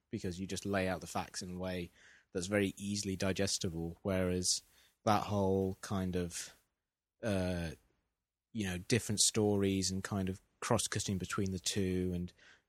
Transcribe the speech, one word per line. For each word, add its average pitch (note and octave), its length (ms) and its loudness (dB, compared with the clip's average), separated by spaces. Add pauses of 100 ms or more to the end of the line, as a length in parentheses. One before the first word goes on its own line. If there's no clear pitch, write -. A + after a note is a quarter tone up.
(100)
because F#2 300 -6
you F#2+ 80 -6
just G2 180 -6
lay G2 220 2
out F2 120 -2
the F2 60 -12
facts - 360 -6
in F2+ 100 -8
a F2+ 60 -8
way F#2 320 -4 (420)
that's F2+ 160 -2
very G2+ 280 2
easily G2+ 380 -4
digestible, F2 880 0
whereas F#2 600 2 (420)
that G#2 180 4
whole F#2+ 600 2
kind F#2 340 -2
of, F2 360 -4 (720)
uh, F#2 460 0 (840)
you G#2 140 -2
know, F2+ 120 -2 (100)
different A2 320 2
stories G2 720 4
and F#2+ 120 -2
kind F#2+ 260 -2
of F#2+ 120 -4 (200)
cross-cutting - 580 0
between F#2+ 340 -2
the F2+ 80 -2
two F#2 540 0
and F2 180 -4 (360)